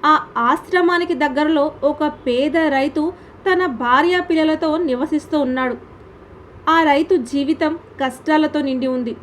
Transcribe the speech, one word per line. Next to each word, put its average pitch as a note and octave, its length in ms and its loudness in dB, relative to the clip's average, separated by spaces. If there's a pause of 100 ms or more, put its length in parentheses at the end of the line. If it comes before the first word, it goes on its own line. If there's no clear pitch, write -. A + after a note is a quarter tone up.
ఆ D4+ 220 2 (100)
ఆశ్రమానికి F4 760 0
దగ్గరలో D4 580 0 (120)
ఒక D4 200 0
పేద C#4 540 -2
రైతు D4+ 560 0 (380)
తన F#4 140 2
భార్యా C#4 560 2
పిల్లలతో D#4 560 0
నివసిస్తూ D4+ 640 -2
ఉన్నాడు. B3+ 380 -2 (920)
ఆ E4 140 4
రైతు D4+ 320 2
జీవితం D4 640 -2 (240)
కష్టాలతో D4+ 580 0
నిండి C4 260 -2
ఉంది. B3+ 360 -4